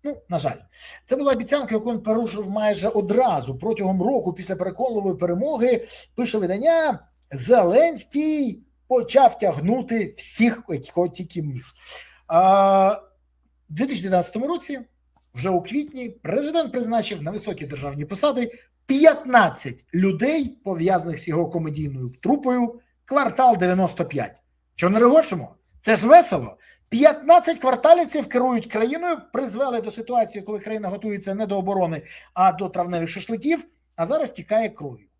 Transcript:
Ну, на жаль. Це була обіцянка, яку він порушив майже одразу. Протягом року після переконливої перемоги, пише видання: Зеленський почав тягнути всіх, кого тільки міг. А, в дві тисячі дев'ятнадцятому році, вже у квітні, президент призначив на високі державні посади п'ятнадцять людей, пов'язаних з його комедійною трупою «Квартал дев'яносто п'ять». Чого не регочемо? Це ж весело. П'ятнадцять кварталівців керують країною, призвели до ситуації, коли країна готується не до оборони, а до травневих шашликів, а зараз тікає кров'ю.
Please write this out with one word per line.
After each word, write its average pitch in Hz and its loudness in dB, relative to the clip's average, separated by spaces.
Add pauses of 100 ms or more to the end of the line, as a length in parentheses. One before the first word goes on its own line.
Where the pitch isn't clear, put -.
Ну, 285 -8 (120)
на 175 -4
жаль. 135 -4 (480)
Це 262 -2
була 277 0
обіцянка, 240 -2
яку 220 -4
він 226 -6
порушив 214 -4
майже 208 -2
одразу. 190 0
Протягом 190 -2
року 214 -2
після 185 -8
переконливої 196 -4
перемоги, 233 -2 (300)
пише 226 -4
видання: 247 0 (320)
Зеленський 247 2 (260)
почав 247 4
тягнути 202 -2
всіх, - 0 (320)
кого 175 0
тільки 175 -10
міг. 131 -10 (600)
А, 190 6
в - -12
дві 190 -2
тисячі 254 -6
дев'ятнадцятому 185 -2
році, 302 -6 (540)
вже 131 -4
у 175 0
квітні, 262 -6
президент 294 -4
призначив 220 -4
на 156 -6
високі 202 -8
державні 143 -10
посади 233 -2 (340)
п'ятнадцять 254 2 (100)
людей, 220 0
пов'язаних 170 -2
з - -10
його 160 0
комедійною 143 -8
трупою 247 -2 (240)
«Квартал 254 2
дев'яносто 180 0
п'ять». 123 -8 (340)
Чого 180 0
не 220 2
регочемо? 240 4 (260)
Це 214 2
ж 202 0
весело. 269 6 (320)
П'ятнадцять 302 4
кварталівців 294 4
керують 247 -2
країною, 294 -2 (160)
призвели 240 -4
до 208 -8
ситуації, 220 -4
коли 208 -8
країна 214 -8
готується 196 -8
не 214 -4
до 196 -4
оборони, 185 -2 (320)
а 185 4
до 180 -6
травневих 175 -4
шашликів, 226 -4 (320)
а 165 -4
зараз 294 -2
тікає 220 -2
кров'ю. 127 -14 (140)